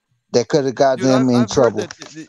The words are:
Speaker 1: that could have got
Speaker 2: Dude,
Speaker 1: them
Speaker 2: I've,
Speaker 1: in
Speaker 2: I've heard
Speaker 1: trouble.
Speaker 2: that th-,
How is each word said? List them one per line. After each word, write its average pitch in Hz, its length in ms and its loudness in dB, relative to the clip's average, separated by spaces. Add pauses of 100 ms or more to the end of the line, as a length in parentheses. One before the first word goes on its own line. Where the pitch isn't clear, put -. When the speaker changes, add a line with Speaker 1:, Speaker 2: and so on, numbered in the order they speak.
(320)
Speaker 1:
that 120 160 0
could 147 160 0
have 131 120 -4
got 135 240 0
Speaker 2:
Dude, 135 80 -2
Speaker 1:
them 131 200 2
Speaker 2:
I've, 123 80 2
Speaker 1:
in 120 60 2
Speaker 2:
I've - 0 -
heard 107 100 -2
Speaker 1:
trouble. 110 280 0
Speaker 2:
that 92 180 -8
th-, 156 320 -20